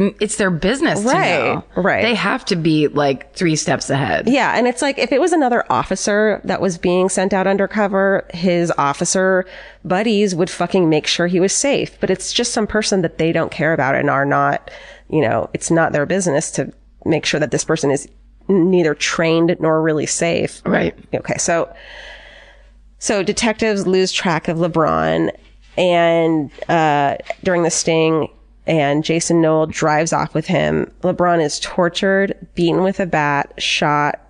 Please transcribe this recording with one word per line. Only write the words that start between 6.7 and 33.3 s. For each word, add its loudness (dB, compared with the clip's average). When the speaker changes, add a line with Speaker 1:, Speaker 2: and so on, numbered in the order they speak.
Speaker 2:
being 2
sent 0
out 2
undercover, 0
his 0
officer 0
buddies 0
would 0
fucking 0
make 2
sure 0
he 2
was 2
safe. -2
But -2
it's -4
just -2
some -2
person 0
that -2
they 0
don't -2
care 0
about 0
and 0
are 2
not, 0
you 0
know, 0
it's -4
not 2
their 0
business -2
to -6
make 0
sure -2
that -2
this -2
person 0
is -2
neither 4
trained 0
nor 2
really 0
safe. -2
Speaker 1:
Right. 0
Speaker 2:
Okay. -4
So, -2
so -2
detectives -2
lose 2
track -2
of -2
LeBron 0
and, 2
uh, 2
during 0
the 0
sting, 0
and 2
Jason 0
Noel 2
drives 0
off -2
with -2
him. 0
LeBron 2
is -2
tortured, -2
beaten 2
with -2
a -2
bat, -2